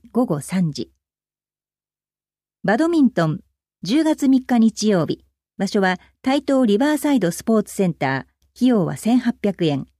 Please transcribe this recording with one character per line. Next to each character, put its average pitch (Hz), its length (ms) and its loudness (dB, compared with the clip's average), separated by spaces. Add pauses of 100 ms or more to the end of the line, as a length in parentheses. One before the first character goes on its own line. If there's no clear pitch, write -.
(140)
午 240 120 0
後 156 140 -4
三 175 320 -2
時。 - 180 -10 (1700)
バ 196 140 0
ド 320 100 2
ミ 330 140 2
ン 254 80 4
ト 165 180 -2
ン、 156 140 -4 (420)
十 277 220 0
月 302 240 0
三 262 160 2
日 247 120 0
日 220 300 2
曜 180 180 2
日。 - 200 -6 (320)
場 196 100 -4
所 202 140 -2
は、 185 180 0 (220)
台 277 260 -2
東 262 180 2
リ 202 120 4
バ 294 160 0
ー 294 40 0
サ 302 140 -2
イ 269 80 2
ド 175 120 0
ス - 120 -10
ポ 220 160 0
ー 208 40 0
ツ - 120 -18
セ 190 120 0
ン 165 60 -2
タ 139 140 -4
ー。 135 320 -6 (160)
費 247 140 0
用 208 160 2
は 147 120 -6
千 240 220 0
八 233 220 -4
百 196 220 -2
円。 147 220 -2 (140)